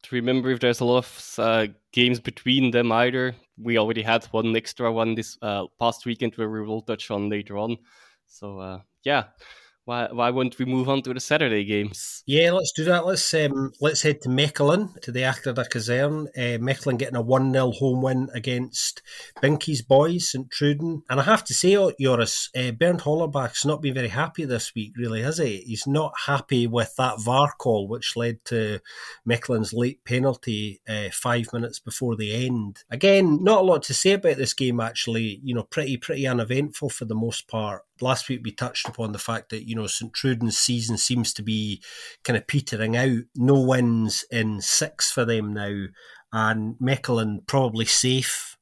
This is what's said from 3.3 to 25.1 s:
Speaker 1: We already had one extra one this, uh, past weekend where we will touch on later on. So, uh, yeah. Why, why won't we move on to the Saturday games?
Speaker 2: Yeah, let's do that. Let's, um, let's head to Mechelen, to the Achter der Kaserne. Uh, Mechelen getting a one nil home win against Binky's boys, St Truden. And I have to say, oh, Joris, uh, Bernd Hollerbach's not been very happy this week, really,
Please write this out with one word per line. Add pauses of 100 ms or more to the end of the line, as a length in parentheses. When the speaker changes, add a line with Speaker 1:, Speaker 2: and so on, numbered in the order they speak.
Speaker 1:
We
already
had
one
extra
one
this,
uh, (140)
past
weekend
where
we
will
touch
on
later
on. (500)
So,
uh, (240)
yeah. (640)
Why,
why
won't
we
move
on
to
the
Saturday
games?
Speaker 2:
Yeah,
let's
do
that.
Let's,
um, (100)
let's
head
to
Mechelen,
to
the
Achter
der
Kaserne. (100)
Uh,
Mechelen
getting
a
one
nil
home
win
against (400)
Binky's
boys,
St
Truden.
And
I
have
to
say,
oh,
Joris,
uh,
Bernd
Hollerbach's
not
been
very
happy
this
week,
really,